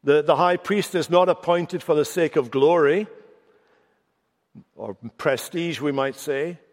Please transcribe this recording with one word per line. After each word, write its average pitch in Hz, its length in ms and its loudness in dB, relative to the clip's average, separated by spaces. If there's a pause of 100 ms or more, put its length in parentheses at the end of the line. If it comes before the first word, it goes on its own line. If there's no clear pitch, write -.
"The, 147 180 4
the 147 160 2
high 180 200 2
priest 196 380 -4
is 160 140 -2
not 180 180 4
appointed 175 560 -2
for 165 120 0
the 147 100 2
sake 165 320 -2
of 123 140 -2
glory," 156 560 4 (1700)
or 107 200 -14 (220)
prestige, 156 640 -4
we 147 100 -4
might 135 240 -4
say 151 440 -8 (120)